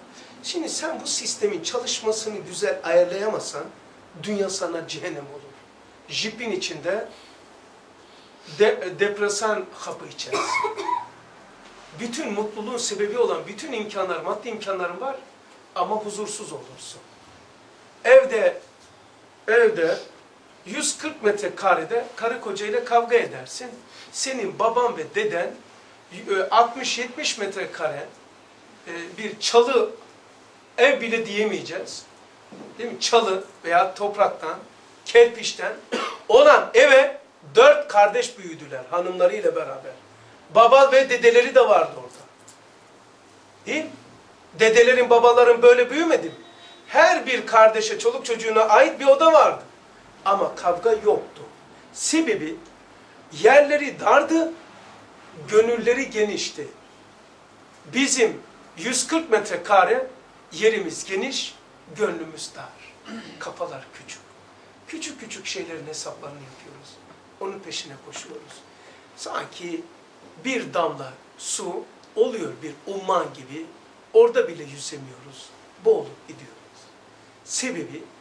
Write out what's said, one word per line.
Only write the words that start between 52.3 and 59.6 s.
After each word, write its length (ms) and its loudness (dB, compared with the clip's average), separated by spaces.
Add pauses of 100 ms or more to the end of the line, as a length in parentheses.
yerleri 580 6
dardı, 540 2 (960)
gönülleri 600 2
genişti. 580 -6 (1300)
Bizim 480 0 (360)
yüz 300 -4
kırk 220 -2
metre 340 -2